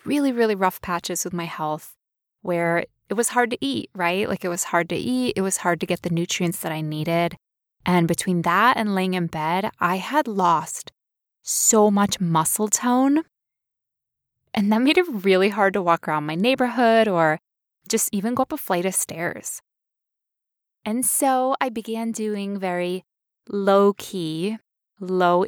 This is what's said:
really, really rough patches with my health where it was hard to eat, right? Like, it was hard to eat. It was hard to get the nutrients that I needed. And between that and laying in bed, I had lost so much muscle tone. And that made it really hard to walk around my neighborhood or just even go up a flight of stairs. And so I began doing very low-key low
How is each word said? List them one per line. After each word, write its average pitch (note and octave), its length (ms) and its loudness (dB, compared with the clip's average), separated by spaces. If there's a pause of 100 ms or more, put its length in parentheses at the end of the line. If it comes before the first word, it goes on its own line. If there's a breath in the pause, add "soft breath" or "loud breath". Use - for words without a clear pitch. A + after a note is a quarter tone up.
really, C#4 280 0
really A3+ 240 2
rough F#3 260 -2
patches F3 420 -6
with F3+ 100 -6
my E3+ 120 -4
health D3+ 500 -8 (460)
where E3+ 440 0 (240)
it G3+ 40 -4
was A3+ 160 0
hard A#3+ 220 0
to B3+ 100 -4
eat, C4 340 -4
right? F#3 320 -2
Like, - 160 -4
it F#3 60 -4
was F3 160 -4
hard E3+ 240 0
to F3 60 -2
eat. B3+ 400 -2
It F#3+ 60 -2
was F#3+ 160 -2
hard F3 240 0
to F#3 40 -2
get F3 160 -4
the F3 80 -6
nutrients E3+ 520 -2
that E3 100 -6
I D#3 100 -6
needed. D#3+ 540 -2 (500)
And F3 220 4
between F3 360 0
that G3 340 4
and G#3 180 -2
laying F#3 180 0
in F3 140 -2
bed, E3 520 -2
I F3 180 0
had C4 300 -2
lost F3 640 0 (500)
so - 480 4
much G3+ 300 2
muscle E3 480 0
tone. C4 560 2 (1300)
And G#3 180 2
that A3 100 4
made D#4 160 4
it F4+ 100 4
really G3 420 2
hard G3 240 2
to G3+ 80 0
walk E3+ 260 2
around D3+ 180 -2
my D#3 100 -4
neighborhood A3+ 720 2
or D#3+ 320 2 (480)
just - 240 0
even A3 240 -2
go C4 80 2
up - 80 -4
a D4+ 60 -4
flight F3 280 -2
of F#3 100 -2
stairs. - 640 -6 (1200)
And A#3 220 -2
so C4 560 2
I C4 80 -2
began A3+ 420 -6
doing G3+ 480 -4
very F3+ 440 -4 (440)
low-key G3 1120 0 (420)
low F3+ 480 2